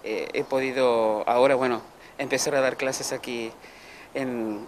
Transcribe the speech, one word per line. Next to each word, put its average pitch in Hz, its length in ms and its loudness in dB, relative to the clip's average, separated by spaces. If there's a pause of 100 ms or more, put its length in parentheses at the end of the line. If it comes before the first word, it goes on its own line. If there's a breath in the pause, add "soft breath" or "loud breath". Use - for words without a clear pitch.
eh, 101 300 -4
he 143 100 0
podido 123 840 2
ahora, 131 280 6
bueno, 123 260 0 (360 loud breath)
empezar 135 380 -2
a 135 60 4
dar 127 160 0
clases 135 360 -4
aquí 117 380 -6 (640 loud breath)
en, 117 540 -4